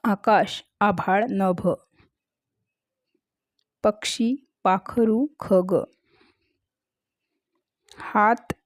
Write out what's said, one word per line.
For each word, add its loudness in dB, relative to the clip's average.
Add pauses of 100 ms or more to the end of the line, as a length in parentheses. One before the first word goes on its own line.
आकाश, 0 (160)
आभाळ, 0
नभ. -2 (2250)
पक्षी, -2 (300)
पाखरू, 0 (140)
खग. 2 (2250)
हात, -2 (120)